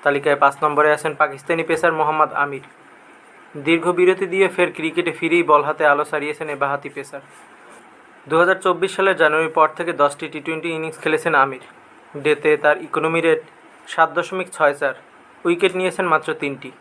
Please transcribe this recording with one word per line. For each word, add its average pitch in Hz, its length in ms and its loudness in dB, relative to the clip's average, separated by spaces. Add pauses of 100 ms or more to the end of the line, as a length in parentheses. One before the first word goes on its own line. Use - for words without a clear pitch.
তালিকায় 143 420 0
পাঁচ 139 200 4
নম্বরে 151 320 2
আছেন 151 160 -6 (100)
পাকিস্তানি 151 480 -2
পেসার 165 300 2
মোহাম্মদ 156 320 0 (120)
আমির। 139 220 -8 (880)
দীর্ঘ 165 300 0 (120)
বিরতি 185 360 2
দিয়ে 190 220 2
ফের 175 220 2
ক্রিকেটে 160 420 -4
ফিরেই 165 240 2
বল 147 240 6
হাতে 156 240 -2
আলো 147 200 2
সারিয়েছেন 151 420 -6
এ - 100 -8
বাঁহাতি 139 320 -6
পেসার। 139 280 -14 (1040)
দুহাজার 175 380 2
চব্বিশ 180 300 0
সালের 190 260 2
জানুয়ারির 160 360 2
পর 165 200 4
থেকে 175 140 -4 (100)
দশটি 143 320 0
টি 156 120 -8
টোয়েন্টি 160 320 -6
ইনিংস 160 260 -8
খেলেছেন 156 300 0 (100)
আমির। 131 200 -4 (600)
ডেতে 151 280 2 (120)
তার 151 140 4 (100)
ইকোনমি 160 340 -2
রেট 160 200 2 (460)
সাত - 300 0
দশমিক 185 380 -6
ছয় 143 240 2
চার, 135 160 -2 (500)
উইকেট 180 340 2
নিয়েছেন 185 340 -2
মাত্র 156 160 -2 (120)
তিনটি। 139 280 -8 (120)